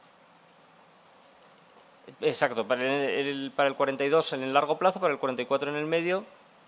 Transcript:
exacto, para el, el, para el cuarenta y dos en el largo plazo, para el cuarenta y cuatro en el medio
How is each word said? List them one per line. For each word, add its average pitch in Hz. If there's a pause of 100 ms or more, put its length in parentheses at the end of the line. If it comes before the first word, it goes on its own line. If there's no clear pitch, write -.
(2250)
exacto, 123
para 123
el, 131
el, 139
para 139
el 135
cuarenta 135
y 143
dos 156
en 135
el 131
largo 147
plazo, 185
para 180
el 135
cuarenta 127
y 123
cuatro 139
en 147
el 151
medio 170 (440)